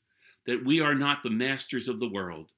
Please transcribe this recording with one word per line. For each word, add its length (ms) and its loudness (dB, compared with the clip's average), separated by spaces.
that 180 0
we 160 4
are 140 4
not 300 0
the 60 -2
masters 580 -2
of 100 -4
the 100 -2
world 500 -6